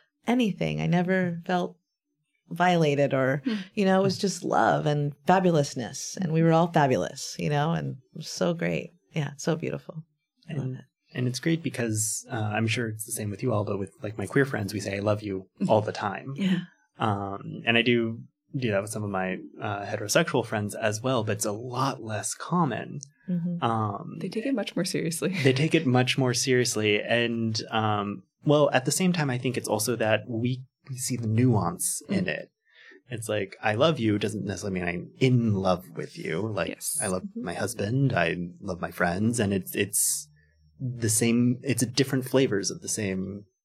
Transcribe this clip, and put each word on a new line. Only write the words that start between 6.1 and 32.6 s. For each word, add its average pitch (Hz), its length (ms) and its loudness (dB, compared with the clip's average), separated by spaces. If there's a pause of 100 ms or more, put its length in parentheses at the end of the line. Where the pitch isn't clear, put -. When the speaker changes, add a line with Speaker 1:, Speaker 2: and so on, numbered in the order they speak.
Speaker 1:
And 151 140 -2
we 160 120 2
were 165 100 6
all 170 180 4
fabulous, 135 680 2
you 170 100 -2
know, 147 240 0
and 143 240 -4 (160)
it - 40 -16
was - 120 -12
so 175 240 -2
great. 170 380 -4 (220)
Yeah, 143 240 -4
so 160 180 -2
beautiful. 160 480 -8 (460)
I 156 40 -6
love 135 120 -4
Speaker 3:
And, 127 100 -6
Speaker 1:
it. 127 60 -14 (340)
Speaker 3:
and 123 120 0
it's 123 120 -4
great 165 240 0
because, 110 680 -4
uh, 120 40 -6
I'm 107 320 0
sure 113 220 -2
it's 110 160 -10
the 113 60 -12
same 107 180 -6
with 98 140 -8
you 123 100 0
all, 104 100 0
but 101 160 -4
with, 95 120 -6 (100)
like, 107 160 -8
my 98 80 -6
queer 139 200 4
friends, 110 280 -6
we 104 60 -4
say, 101 180 -4
"I - 20 -4
love 104 240 0
you" 95 240 -6 (200)
all 110 140 6
the 110 100 -2
time. 107 440 -6
Speaker 1:
Yeah. 185 240 0 (400)
Speaker 3:
Um, 104 680 -4
and 113 120 4
I 117 40 6
do 117 380 2 (360)
do 127 160 -2
that 98 120 2
with 107 80 -8
some 107 120 -6
of 104 60 -4
my, 95 280 -2 (220)
uh, 101 240 -4
heterosexual 110 640 0
friends 104 300 -4
as 107 260 -2
well, 127 220 0
but 110 140 0
it's - 80 -2
a 107 60 -2
lot 123 520 -4
less 107 320 -4
common. 143 640 0 (280)
Speaker 1:
Mm-hmm. 175 360 -2
Speaker 3:
Um, 110 560 0
Speaker 2:
They 190 100 -6
take 220 160 -4
it 277 80 0
much 208 220 -4
more 170 100 0
seriously. 165 580 -2
Speaker 3:
They 131 100 6
take 151 200 2
it 160 140 4
much 123 320 4
more 123 160 2
seriously. 110 640 2
And, 117 580 0 (120)
um, 104 500 0 (240)
well, 147 260 6
at 123 140 2
the 147 60 0
same 185 200 2
time, 151 200 0
I 120 80 -2
think 123 180 -2
it's 113 100 -6
also 110 280 0
that 110 340 2
we, 123 320 -2 (260)
we 131 100 -10
see 127 200 -4
the 117 80 -4
nuance 107 840 2
in - 160 0
Speaker 2:
Mm. - 20 -4
Speaker 3:
it. - 220 -6 (600)